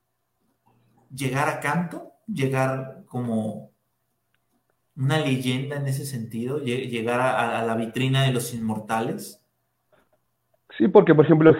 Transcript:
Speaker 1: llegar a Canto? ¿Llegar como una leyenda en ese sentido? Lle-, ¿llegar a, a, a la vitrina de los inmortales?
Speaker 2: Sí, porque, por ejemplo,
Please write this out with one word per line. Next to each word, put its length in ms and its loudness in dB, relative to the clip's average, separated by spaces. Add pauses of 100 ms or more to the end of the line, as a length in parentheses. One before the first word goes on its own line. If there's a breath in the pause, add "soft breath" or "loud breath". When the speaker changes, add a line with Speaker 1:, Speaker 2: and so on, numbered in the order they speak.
(1160)
Speaker 1:
llegar 340 -2
a 120 -4
Canto? 520 -4 (140)
¿Llegar 800 -4
como 680 -6 (1200)
una 220 0
leyenda 580 -2
en 100 -6
ese 200 -4
sentido? 540 -8
Lle-, 280 -6
¿llegar 320 -2
a, 180 0
a, 220 -2
a 60 -2
la 100 -2
vitrina 460 -2
de 100 0
los 220 -4
inmortales? 880 -6 (1300)
Speaker 2:
Sí, 100 2
porque, 260 8
por 120 6
ejemplo, 340 8